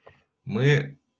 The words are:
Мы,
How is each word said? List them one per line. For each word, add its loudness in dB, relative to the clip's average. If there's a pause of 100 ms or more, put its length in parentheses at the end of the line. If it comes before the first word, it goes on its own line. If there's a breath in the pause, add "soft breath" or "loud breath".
(440 loud breath)
Мы, 0 (240)